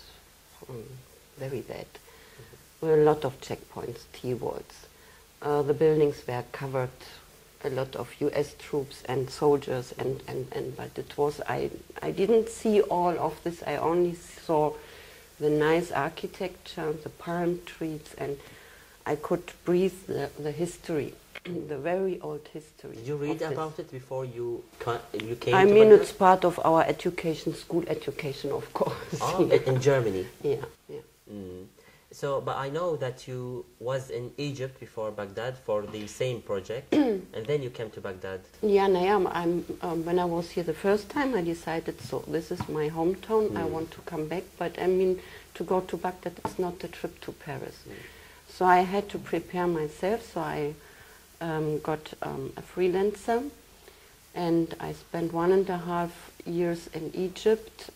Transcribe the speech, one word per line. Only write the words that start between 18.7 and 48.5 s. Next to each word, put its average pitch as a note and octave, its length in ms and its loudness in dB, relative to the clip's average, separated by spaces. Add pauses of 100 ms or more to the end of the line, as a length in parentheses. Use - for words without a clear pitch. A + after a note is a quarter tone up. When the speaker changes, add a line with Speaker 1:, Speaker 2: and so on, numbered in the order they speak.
Speaker 1:
I D3 100 0
could F3 360 -4 (120)
breathe F3+ 300 2 (120)
the, C#3 220 -4 (100)
the D3 140 -4
history, D#3 640 -4 (140)
<clears throat> - 160 -16
the D3+ 340 -6
very F3+ 420 -2
old D3+ 320 -10
history C#3+ 440 -16
Speaker 2:
Did A2+ 100 -12
you D3 100 -2
read D3 160 -2
Speaker 1:
of D#3+ 60 -4
this. D#3+ 140 -4
Speaker 2:
about D#3+ 260 -6
it - 120 -10
before C3 360 -8
you A#2+ 360 -6 (180)
ca-, A#2 200 -2 (140)
you A2 220 -4
came A#2 180 0
Speaker 1:
I F#3+ 100 8
Speaker 2:
to G3+ 80 10
Speaker 1:
mean, A3 120 12
Speaker 2:
Baghdad? G#3+ 180 12
Speaker 1:
it's - 100 -4
part F#3 320 8
of E3+ 200 2
our D#3+ 200 8
education, E3 720 -2
school E3 340 -2
education, C#3+ 640 -4
of - 220 -4
course. - 180 0 (300)
Speaker 2:
Oh, E3 240 2
Speaker 1:
<laughs> C3 40 2
Yeah. - 80 8 (140)
Speaker 2:
in B2+ 80 2
Germany? A#2 460 2 (160)
Speaker 1:
Yeah, D3 140 0 (340)
yeah. - 80 -12 (340)
Speaker 2:
Mm. F#2 320 -12 (480)
So, C#3 280 -2
but B2 160 -4
I C3+ 140 -4
know E3 240 -2
that B2+ 320 -6
you B2 380 -8 (160)
was C3 280 -4
in A#2+ 300 -6
Egypt C3 400 -6
before G#2+ 320 -8
Baghdad G#2 480 -8
for G#2 240 -2
the G#2 240 -8
same A#2+ 360 -4
project, G#2+ 520 -6
Speaker 1:
<clears throat> A#3 400 2
Speaker 2:
and A2 100 -6
then D3 160 0
you B2 100 -6
came A2+ 200 -8
to - 100 -16
Baghdad. F#2+ 400 -8 (220)
Speaker 1:
Yeah, G3 240 6
no, F#3 160 6
yeah, G3+ 140 6 (160)
I'm, E3+ 320 0 (180)
um, E3 220 -2
when F3 160 2
I F3+ 40 2
was E3+ 280 -2
here F3+ 100 -2
the E3+ 120 -2
first G#3 360 2
time, C4+ 240 0
I F#3+ 80 2
decided, E3 580 -4
so - 280 -6
this D#3+ 240 -4
is F3 160 -6
my D3+ 200 -2
hometown, F#3+ 680 0
I E3+ 60 -2
Speaker 2:
Mm. D#3+ 80 -2
Speaker 1:
want D#3+ 200 -4
to - 120 -16
come D#3 260 -6
back, F3 160 -4 (140)
but E3+ 220 -4
I F3 60 0
mean, F#3 320 4 (360)
to F3 100 -6
go F#3 160 2
to F#3 160 -4
Baghdad, F3 380 -6 (100)
it's - 120 -6
not F3+ 280 -4
a E3 40 -6
trip - 340 -10
to - 100 -10
Paris. - 420 -10 (140)
Speaker 2:
Mm. - 40 -14 (560)
Speaker 1:
So - 160 -2